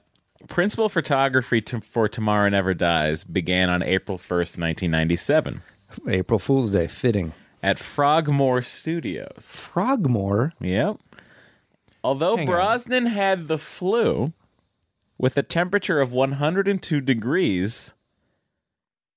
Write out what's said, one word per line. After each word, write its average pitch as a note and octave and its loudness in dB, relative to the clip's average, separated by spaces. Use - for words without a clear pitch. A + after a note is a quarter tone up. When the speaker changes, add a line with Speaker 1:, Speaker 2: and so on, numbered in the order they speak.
Speaker 1:
principal G#3 0
photography C3+ 2
to, A2+ -6
for A2 0
Tomorrow G#2 2
Never F#2+ 2
Dies E2 0
began F2+ 0
on F2+ 2
April F#2 -2
first, F2 -4
nineteen E2 -2
ninety-seven. E2 0
Speaker 2:
April G2 0
Fool's C3 0
Day, E2 2
fitting. G2+ -2
Speaker 1:
At G2 2
Frogmore C#3+ 0
Studios. B2 -8
Speaker 2:
Frogmore? C#3 0
Speaker 1:
Yep. G#2+ 0
Although C#3+ 0
Speaker 3:
Hang D#3 -2
on. - 0
Speaker 1:
Brosnan A#3 0
had G3 0
the D#3 0
flu, E3 -2
with - 0
a C#3 2
temperature F3+ 0
of B2 0
one C3+ 2
hundred E3+ 0
and G3 0
two D3 0
degrees, A#2+ 0